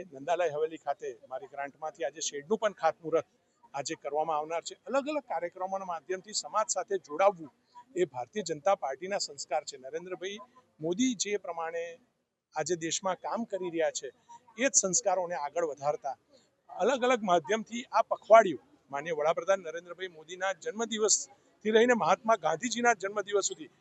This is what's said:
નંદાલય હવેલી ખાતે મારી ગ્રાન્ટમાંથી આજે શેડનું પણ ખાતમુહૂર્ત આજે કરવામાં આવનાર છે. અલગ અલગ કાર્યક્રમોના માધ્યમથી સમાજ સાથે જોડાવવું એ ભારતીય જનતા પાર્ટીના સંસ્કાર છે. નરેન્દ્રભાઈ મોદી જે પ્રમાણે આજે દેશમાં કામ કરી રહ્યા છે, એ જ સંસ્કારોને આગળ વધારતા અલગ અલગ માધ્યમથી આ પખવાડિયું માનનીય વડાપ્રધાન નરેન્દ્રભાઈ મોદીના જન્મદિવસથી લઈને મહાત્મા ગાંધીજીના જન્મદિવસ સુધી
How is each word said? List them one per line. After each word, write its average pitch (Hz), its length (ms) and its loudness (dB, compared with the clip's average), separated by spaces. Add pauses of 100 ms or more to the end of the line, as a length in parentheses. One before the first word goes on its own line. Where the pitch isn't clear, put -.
(100)
નંદાલય 156 440 -2
હવેલી 156 300 -2
ખાતે 143 240 -4 (160)
મારી 170 300 -12
ગ્રાન્ટમાંથી 147 520 -8
આજે 139 140 -8
શેડનું 147 400 -4
પણ 208 140 0
ખાતમુહૂર્ત 160 540 0 (460)
આજે 143 220 -6
કરવામાં 151 420 -2
આવનાર 156 260 -4
છે. 185 100 -12 (100)
અલગ 262 240 -2
અલગ 294 160 -4
કાર્યક્રમોના 185 680 -6
માધ્યમથી 185 500 -6
સમાજ 190 260 0
સાથે 190 300 -2
જોડાવવું 165 520 2 (420)
એ 175 140 2
ભારતીય 156 420 -4
જનતા 165 280 2
પાર્ટીના 170 500 -4
સંસ્કાર 151 380 -4
છે. 143 120 -12
નરેન્દ્રભાઈ 175 600 -8 (420)
મોદી 196 340 0
જે 202 240 -2
પ્રમાણે 170 460 -6 (680)
આજે 156 220 -2
દેશમાં 165 400 -2
કામ 170 280 -6
કરી 185 260 -6
રહ્યા 160 280 0
છે, 139 100 -10 (460)
એ 226 100 -2
જ 269 100 0
સંસ્કારોને 180 600 0
આગળ 151 320 -2
વધારતા 143 480 -4 (540)
અલગ 220 340 0
અલગ 247 180 2
માધ્યમથી 208 640 2
આ 214 160 2
પખવાડિયું 202 600 8 (260)
માનનીય 147 280 -4
વડાપ્રધાન 170 420 2
નરેન્દ્રભાઈ 175 560 -12
મોદીના 180 380 -6
જન્મદિવસથી 214 1200 -2
લઈને 240 200 6
મહાત્મા 208 500 4
ગાંધીજીના 226 500 0
જન્મદિવસ 196 560 -2
સુધી 160 200 -14 (100)